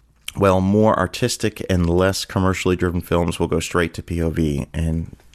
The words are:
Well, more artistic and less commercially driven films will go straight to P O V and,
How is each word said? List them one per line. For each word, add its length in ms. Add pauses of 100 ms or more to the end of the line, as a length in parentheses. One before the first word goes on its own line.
(360)
Well, 240
more 360
artistic 720
and 220
less 340
commercially 520
driven 240
films 400
will 80
go 100
straight 360
to 100
P 180
O 80
V 420
and, 440 (180)